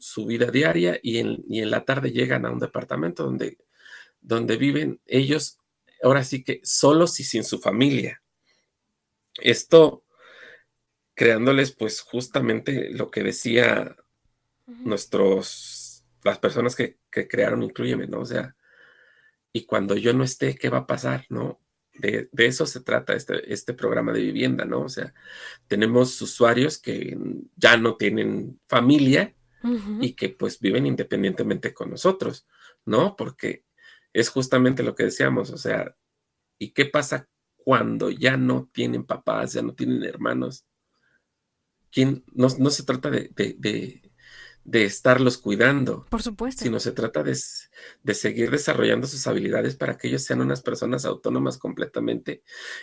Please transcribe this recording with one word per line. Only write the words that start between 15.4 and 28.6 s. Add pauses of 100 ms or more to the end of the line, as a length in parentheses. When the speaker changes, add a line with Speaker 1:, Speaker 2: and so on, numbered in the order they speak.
Speaker 1:
las
personas
que, (120)
que
crearon
Inclúyeme,
¿no?
O
sea, (960)
y
cuando
yo
no
esté,
¿qué
va
a
pasar,
no? (340)
De,
de
eso
se
trata
este,
este
programa
de
vivienda,
¿no?
O
sea, (540)
tenemos
usuarios
que (400)
ya
no
tienen